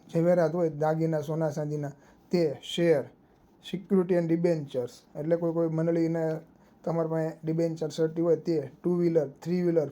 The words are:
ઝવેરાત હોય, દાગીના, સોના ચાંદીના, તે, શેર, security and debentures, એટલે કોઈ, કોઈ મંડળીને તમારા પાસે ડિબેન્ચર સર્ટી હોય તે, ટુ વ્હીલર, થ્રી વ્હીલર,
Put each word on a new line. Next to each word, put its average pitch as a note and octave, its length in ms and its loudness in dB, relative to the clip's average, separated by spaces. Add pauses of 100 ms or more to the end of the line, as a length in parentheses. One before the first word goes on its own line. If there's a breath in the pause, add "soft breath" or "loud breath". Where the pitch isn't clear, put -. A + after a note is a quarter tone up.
(120)
ઝવેરાત E3 400 4
હોય, E3+ 180 0
દાગીના, D#3 520 0
સોના D#3 340 -2
ચાંદીના, D3 360 -4 (400 soft breath)
તે, F3 100 2 (200)
શેર, D#3+ 420 2 (600 soft breath)
security F#3 540 0
and E3+ 120 0
debentures, D#3 600 0 (260)
એટલે D#3+ 180 0
કોઈ, E3 200 -2
કોઈ E3 220 2
મંડળીને E3 460 0 (600 soft breath)
તમારા E3 280 -2
પાસે D#3+ 180 -2 (120)
ડિબેન્ચર D#3+ 480 -2
સર્ટી E3 360 -2
હોય E3 100 4 (120)
તે, E3 80 2 (180)
ટુ - 240 -2
વ્હીલર, E3 300 2 (120)
થ્રી F3+ 260 -2
વ્હીલર, D#3+ 260 2